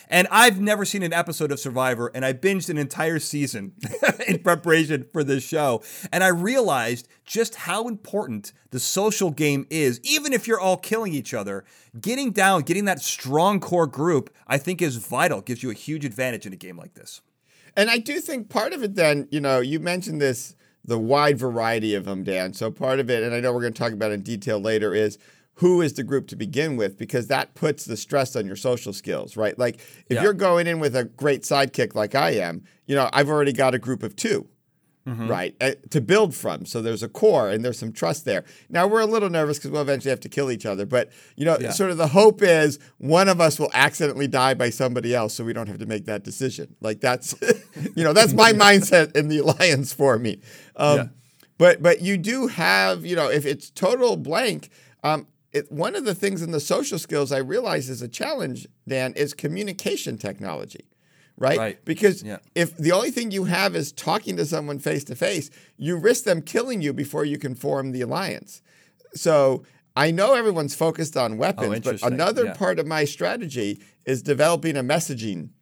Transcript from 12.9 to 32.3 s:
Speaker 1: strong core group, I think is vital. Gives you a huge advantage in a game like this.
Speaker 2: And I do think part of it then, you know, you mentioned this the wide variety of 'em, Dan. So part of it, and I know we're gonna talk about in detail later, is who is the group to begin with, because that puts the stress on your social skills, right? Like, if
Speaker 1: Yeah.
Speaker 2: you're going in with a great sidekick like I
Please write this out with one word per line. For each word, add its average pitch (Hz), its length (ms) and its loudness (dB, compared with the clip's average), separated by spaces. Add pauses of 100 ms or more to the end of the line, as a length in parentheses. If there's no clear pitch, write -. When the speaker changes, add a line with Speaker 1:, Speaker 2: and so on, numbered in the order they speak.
Speaker 1:
strong 170 600 0
core 175 260 0
group, 143 480 0 (140)
I 135 100 0
think 170 240 -6
is 147 140 0
vital. 123 460 -2
Gives 120 200 -8
you 127 80 -6
a 107 60 -8
huge 147 280 -10
advantage 123 440 -6
in 95 60 -12
a - 40 -14
game 92 200 -18
like 85 180 -20
this. - 260 -20 (540)
Speaker 2:
And 208 140 4
I 233 80 2
do 277 220 -6
think 269 300 -8
part 226 220 -2
of 302 120 -8
it 196 100 -4
then, 147 380 2
you 147 100 -2
know, 135 180 2
you 135 200 -2
mentioned 175 420 -4
this 131 340 -2 (300)
the 117 140 -2
wide 139 400 4
variety 113 560 0
of 95 120 -4
'em, 95 160 -6
Dan. 92 300 -2
So 110 180 -6
part 135 280 0
of 123 100 -2
it, 117 140 0
and 117 100 -2
I 120 60 -2
know 123 140 0
we're 120 80 -2
gonna 120 100 -2
talk 117 220 -4
about 107 180 -2
in 104 100 -4
detail 107 380 -4
later, 104 340 0
is 104 240 0 (400)
who 180 240 4
is 156 120 0
the 143 100 -8
group 127 240 -2
to - 80 -16
begin 127 420 -4
with, 98 200 -2
because 117 300 -4
that 139 260 -2
puts - 320 -4
the 113 100 -10
stress 135 400 -2
on 113 120 -4
your 95 80 -10
social 123 360 -4
skills, 78 460 -8
right? 107 200 -2
Like, 120 180 0 (340)
if 120 60 0
Speaker 1:
Yeah. 117 80 0
Speaker 2:
you're 208 100 4
going 175 320 2
in 170 140 -2
with 139 160 0
a 127 80 0
great 139 400 -2
sidekick 135 500 0
like 107 220 -2
I 165 160 2